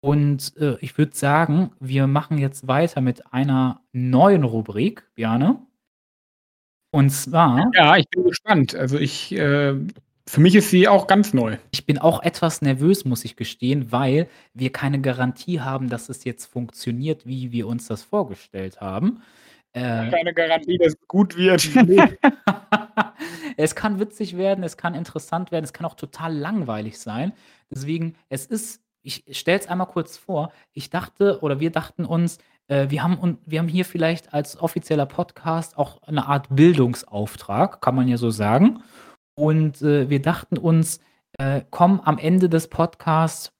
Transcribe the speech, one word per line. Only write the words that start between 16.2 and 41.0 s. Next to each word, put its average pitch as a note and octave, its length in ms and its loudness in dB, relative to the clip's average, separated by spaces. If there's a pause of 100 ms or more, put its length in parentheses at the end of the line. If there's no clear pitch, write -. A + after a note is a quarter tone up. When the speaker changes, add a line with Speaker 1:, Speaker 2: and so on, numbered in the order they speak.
Speaker 1:
jetzt A#2+ 220 -10
funktioniert, B2 800 -8
wie B2+ 260 -10
wir A#2 160 -4
uns A#2 180 -8
das G#2+ 160 -10
vorgestellt G2 800 -8
haben. G#2+ 420 -4 (520)
Äh, A#2 360 -4
Speaker 2:
Keine E3+ 240 -2
Garantie, E3 440 0
dass D#3+ 160 4
es - 140 -20
gut F3+ 280 2
wird. F3+ 340 4 (160)
Speaker 1:
Nee. F#3+ 140 8
<laughs> - 120 6 (1500)
Es A3 160 0
kann G#3 260 -6
witzig G3+ 380 -8
werden, F#3+ 260 -2
es D#3+ 140 -10
kann E3+ 160 -6
interessant E3+ 580 -8
werden, D#3+ 120 -4
es - 100 -14
kann E3 100 -12
auch - 100 -8
total D#3+ 400 -10
langweilig C#3+ 640 -6
sein. B2 340 -8 (380)
Deswegen, D#3+ 440 -8 (160)
es C3 160 -10
ist, - 360 -10 (200)
ich - 280 -16
stell's F#3+ 380 -4
einmal F3+ 200 -6
kurz - 280 -8
vor, D#3+ 360 -8 (200)
ich - 160 -14
dachte F#3+ 520 -2
oder C#3 200 -2
wir D#3+ 100 -2
dachten - 360 -6
uns, E3+ 320 -2 (300)
äh, C#3 200 0
wir D3 140 -4
haben E3+ 160 0
un-, E3+ 260 -2
wir D#3 140 -4
haben E3 100 -2
hier F3 160 0
vielleicht E3 480 -4
als D3 260 -6
offizieller D#3 480 -2
Podcast E3 720 -8
auch - 260 -6
eine D3+ 260 -4
Art C#3 220 -2
Bildungsauftrag, C3 1300 0
kann B2+ 120 0
man B2+ 140 2
ja A#2+ 80 0
so A#2 140 0
sagen. A2+ 520 2 (520)
Und, D#3 480 0
äh, D3 260 2
wir C#3+ 140 0
dachten - 340 -4
uns, E3 440 0 (380)